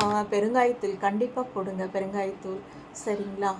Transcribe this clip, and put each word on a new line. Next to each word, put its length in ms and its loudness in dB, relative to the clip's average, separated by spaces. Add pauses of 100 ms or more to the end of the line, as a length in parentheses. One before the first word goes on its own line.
(280)
பெருங்காயத்தூள் 680 4
கண்டிப்பா 440 2
போடுங்க, 440 -2
பெருங்காயத்தூள். 720 -4 (360)
சரிங்களா? 640 0